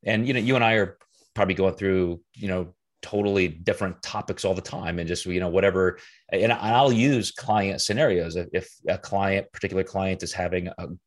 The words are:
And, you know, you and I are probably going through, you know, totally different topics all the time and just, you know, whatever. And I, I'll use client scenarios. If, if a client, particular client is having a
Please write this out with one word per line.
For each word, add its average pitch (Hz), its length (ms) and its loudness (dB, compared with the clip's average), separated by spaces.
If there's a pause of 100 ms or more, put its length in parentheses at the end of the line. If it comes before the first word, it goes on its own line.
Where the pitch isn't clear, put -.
And, 110 240 2
you 135 60 0
know, 123 60 0
you 123 160 2
and 117 80 4
I 113 100 6
are 98 240 0 (360)
probably 95 200 2
going 95 200 2
through, 90 460 0 (140)
you 107 140 -8
know, 90 260 -4 (280)
totally 101 460 0
different 90 540 -4
topics - 420 -8
all 95 100 2
the 92 80 -6
time 85 380 -6
and 82 80 -6
just, 87 180 -4
you 90 140 -2
know, 90 80 -2
whatever. 92 500 2 (320)
And 107 220 2
I, 110 180 -2
I'll 127 220 6
use 120 400 2
client 101 480 0
scenarios. 92 560 0
If, 87 160 -4
if - 160 -2 (200)
a 95 80 2
client, 98 560 -2
particular 95 300 -2
client 95 400 -2
is 85 100 -8
having 90 360 -4
a 87 180 -12 (200)